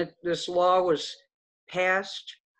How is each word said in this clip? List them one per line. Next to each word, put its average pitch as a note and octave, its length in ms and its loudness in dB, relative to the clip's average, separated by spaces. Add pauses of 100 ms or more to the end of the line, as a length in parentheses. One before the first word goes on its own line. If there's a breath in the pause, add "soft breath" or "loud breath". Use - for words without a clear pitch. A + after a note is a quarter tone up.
(220)
this E3+ 240 -4
law F3+ 360 4
was D#3+ 340 -2 (540)
passed, F#3 680 -2 (240)